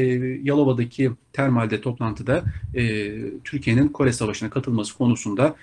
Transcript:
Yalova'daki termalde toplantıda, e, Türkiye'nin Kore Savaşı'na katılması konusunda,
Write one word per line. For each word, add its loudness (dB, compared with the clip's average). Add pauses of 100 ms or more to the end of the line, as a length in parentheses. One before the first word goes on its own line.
(420)
Yalova'daki 2 (220)
termalde 0
toplantıda, -2 (300)
e, -2 (300)
Türkiye'nin 2
Kore 2
Savaşı'na -4
katılması -2
konusunda, 2